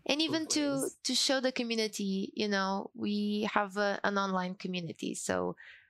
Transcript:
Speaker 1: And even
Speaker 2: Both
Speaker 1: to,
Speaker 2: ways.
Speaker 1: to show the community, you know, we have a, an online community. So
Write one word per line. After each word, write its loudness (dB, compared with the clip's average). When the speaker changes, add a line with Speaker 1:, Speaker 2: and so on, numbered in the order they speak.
Speaker 1:
And 2
even 2
Speaker 2:
Both -4
Speaker 1:
to, 2
Speaker 2:
ways. -4
Speaker 1:
to 0
show 2
the 2
community, 0
you 0
know, 0
we 0
have 0
a, 2
an 2
online 0
community. -4
So 0